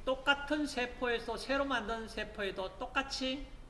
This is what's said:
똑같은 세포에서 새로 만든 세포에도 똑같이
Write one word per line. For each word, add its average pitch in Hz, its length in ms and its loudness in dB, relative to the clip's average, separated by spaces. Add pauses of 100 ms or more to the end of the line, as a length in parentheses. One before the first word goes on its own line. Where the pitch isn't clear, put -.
똑같은 277 640 4
세포에서 240 680 0
새로 277 280 2
만든 226 440 0
세포에도 196 680 -4
똑같이 262 680 0 (240)